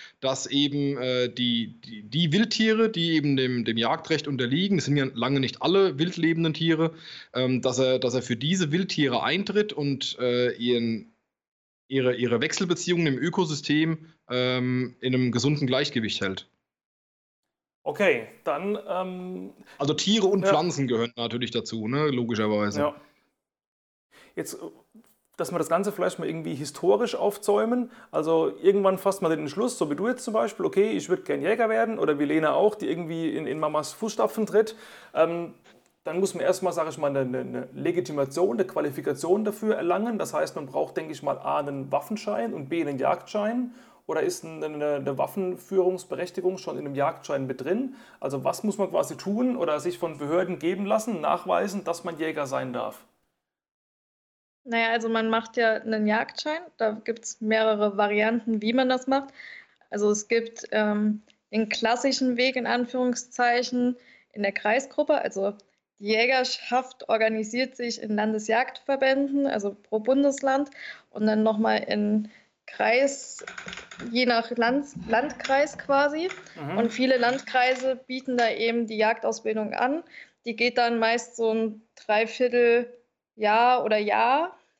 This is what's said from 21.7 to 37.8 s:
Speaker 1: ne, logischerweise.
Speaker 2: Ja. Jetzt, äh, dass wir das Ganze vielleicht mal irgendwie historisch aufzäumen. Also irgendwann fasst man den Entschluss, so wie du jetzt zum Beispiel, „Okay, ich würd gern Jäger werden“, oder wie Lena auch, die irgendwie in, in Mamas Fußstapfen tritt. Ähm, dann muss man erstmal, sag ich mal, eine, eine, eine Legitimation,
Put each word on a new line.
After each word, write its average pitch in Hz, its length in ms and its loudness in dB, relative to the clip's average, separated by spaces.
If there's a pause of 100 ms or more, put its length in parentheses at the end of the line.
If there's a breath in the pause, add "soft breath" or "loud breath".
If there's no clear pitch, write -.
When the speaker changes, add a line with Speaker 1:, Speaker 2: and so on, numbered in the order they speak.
Speaker 1:
ne, 147 200 0
logischerweise. 107 720 0
Speaker 2:
Ja. 147 140 0 (1400 soft breath)
Jetzt, - 180 -8
äh, - 40 -12 (800)
dass 170 160 -4
wir 175 60 0
das 156 100 -2
Ganze 196 240 2
vielleicht 180 260 -2
mal 156 100 -4
irgendwie 160 260 -6
historisch 180 600 2
aufzäumen. 214 760 0 (200 loud breath)
Also 156 500 2
irgendwann 190 380 4
fasst 190 240 0
man 165 80 4
den 160 100 0
Entschluss, 196 380 -4
so 160 120 0
wie 147 40 -2
du 185 140 -2
jetzt 247 160 -4
zum 214 100 -4
Beispiel, 214 320 0
„Okay, 202 240 2
ich 190 180 -4
würd 180 160 0
gern 143 180 -2
Jäger 220 260 2
werden“, 220 300 0
oder 151 200 2
wie 147 60 2
Lena 151 300 2
auch, 202 200 4
die - 160 -6
irgendwie 165 440 -4
in, 156 120 -4
in 139 140 -4
Mamas 151 340 -2
Fußstapfen 220 520 -2
tritt. 214 280 2 (400 loud breath)
Ähm, 170 400 0 (500 soft breath)
dann 165 160 -4
muss 190 140 0
man 160 80 -6
erstmal, 175 300 0
sag 160 160 -2
ich 151 100 -10
mal, 147 100 0
eine, 139 120 0
eine, 127 200 -2
eine 127 340 -8
Legitimation, 165 840 0